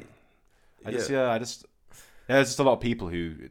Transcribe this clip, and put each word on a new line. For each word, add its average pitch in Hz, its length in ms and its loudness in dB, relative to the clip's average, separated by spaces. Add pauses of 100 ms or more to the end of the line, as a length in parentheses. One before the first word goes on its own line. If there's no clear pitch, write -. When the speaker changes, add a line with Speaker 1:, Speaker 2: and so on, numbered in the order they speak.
Speaker 1:
is, - 40 -20 (840)
Speaker 2:
I 107 60 -8
just, 123 180 -2
Speaker 1:
yeah. 139 60 0 (100)
Speaker 2:
yeah, 120 60 2
I 113 60 0
just, - 280 -10 (260)
yeah, - 40 -20 (400)
there's 135 120 4
just 135 100 -4
a 147 40 4
lot 131 120 6
of 113 60 0
people 117 280 -2
who, 85 260 -4 (160)